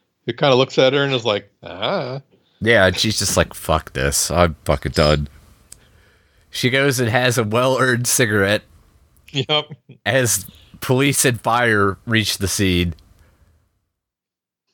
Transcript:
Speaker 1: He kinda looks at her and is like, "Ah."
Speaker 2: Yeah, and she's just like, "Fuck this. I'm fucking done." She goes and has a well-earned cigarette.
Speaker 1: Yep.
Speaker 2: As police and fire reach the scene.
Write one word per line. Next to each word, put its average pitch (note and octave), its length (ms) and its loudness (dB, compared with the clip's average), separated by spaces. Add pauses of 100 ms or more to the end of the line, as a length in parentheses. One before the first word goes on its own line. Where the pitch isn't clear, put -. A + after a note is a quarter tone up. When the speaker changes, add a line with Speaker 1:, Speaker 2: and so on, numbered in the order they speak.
(260)
Speaker 1:
He A#2+ 80 -4
kinda C#3 220 2
looks C3 240 2
at C3 140 4
her C#3+ 100 0
and C#3 100 -2
is A#2 120 -4
like, G2+ 260 -4 (100)
"Ah." B2+ 600 -8 (380)
Speaker 2:
Yeah, G#2 280 4
and F2+ 100 0
she's G#2+ 220 -2
just - 180 -2
like, - 160 0
"Fuck - 400 -4
this. C#2+ 380 -2
I'm E2 240 2 (100)
fucking D2 280 -2
done." D2+ 340 2 (1200)
She - 220 -2
goes C3+ 280 0
and A#2 100 0
has B2+ 280 0
a A#2+ 60 0
well-earned B2 640 0
cigarette. G#2 560 0 (680)
Speaker 1:
Yep. D3 420 -4 (340)
Speaker 2:
As B2 400 0 (340)
police C3+ 440 0
and B2 160 0
fire A2+ 640 2
reach A2 320 0
the G2 100 -4
scene. F2+ 460 0 (1800)